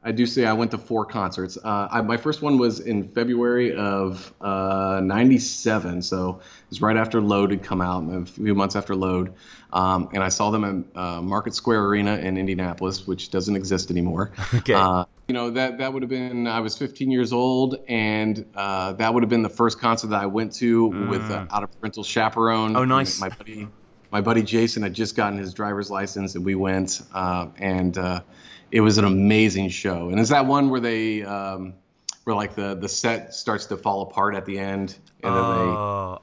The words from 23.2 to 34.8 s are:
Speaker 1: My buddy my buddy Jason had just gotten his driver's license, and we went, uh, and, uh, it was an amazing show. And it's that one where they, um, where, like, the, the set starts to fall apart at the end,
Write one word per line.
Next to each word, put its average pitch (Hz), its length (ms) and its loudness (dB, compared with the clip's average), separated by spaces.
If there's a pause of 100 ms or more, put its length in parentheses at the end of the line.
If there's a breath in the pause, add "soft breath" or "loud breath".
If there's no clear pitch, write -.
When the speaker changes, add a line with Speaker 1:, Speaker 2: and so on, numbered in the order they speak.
Speaker 1:
My 95 80 -2
buddy 107 400 -12 (420)
my 104 100 0
buddy 113 220 4
Jason 113 400 2
had 95 120 -4
just 107 220 -4
gotten 101 220 0
his 95 160 -8
driver's 104 360 -4
license, 98 440 -4
and 90 100 -4
we 98 100 0
went, 95 460 0 (140)
uh, 90 320 -2 (120)
and, 92 400 0
uh, 90 220 -2 (500 soft breath)
it 110 100 2
was 107 180 6
an 107 60 4
amazing 98 640 4
show. 87 420 -4
And 95 100 0
it's 113 100 4
that 139 160 4
one 139 240 4
where 131 100 0
they, 110 420 -2
um, 98 520 -8 (500)
where, 113 100 -2
like, 104 220 -2
the, 98 180 -4
the 92 140 -6
set - 460 -4
starts - 320 -4
to 101 100 -6
fall 98 260 -2
apart 98 320 -2
at 95 100 -6
the 98 140 -8
end, 98 380 -6 (260)